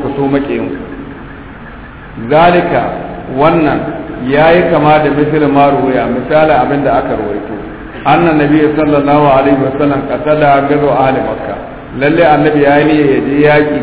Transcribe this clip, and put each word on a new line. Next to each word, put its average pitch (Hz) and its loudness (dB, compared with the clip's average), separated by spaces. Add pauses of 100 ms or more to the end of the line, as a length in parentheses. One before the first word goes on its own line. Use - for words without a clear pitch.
ku 131 -6
so 139 -2
maƙiyin 120 -2
ku. - -8 (1500)
Zalika, 160 2 (540)
wannan 151 2 (480)
yayi 160 4
kama 151 2
da 143 0
misal 147 0
ma 139 4
ruwaya, 127 0
misali 151 0
abin 139 0
da 123 2
aka 131 -4
rawaito. 104 -6 (480)
Anna 160 2
Nabi 151 4 (160)
sallallahu 147 2
alaihi 135 2
wasallam 139 -2
qasada 139 2
gazo 143 0
ahli 127 0
Makka. 110 -6 (420)
Lalle 156 2
annabi 151 2
ya 143 4
yi 151 2
niyya 151 2
ya 135 2
je 143 0
yaki 147 2